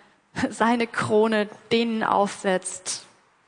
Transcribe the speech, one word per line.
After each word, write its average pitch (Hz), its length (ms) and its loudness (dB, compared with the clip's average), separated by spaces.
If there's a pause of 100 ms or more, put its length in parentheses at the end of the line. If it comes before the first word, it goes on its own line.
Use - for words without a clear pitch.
(500)
seine 233 360 2
Krone 214 640 0 (240)
denen 226 300 0
aufsetzt, - 1040 -2 (420)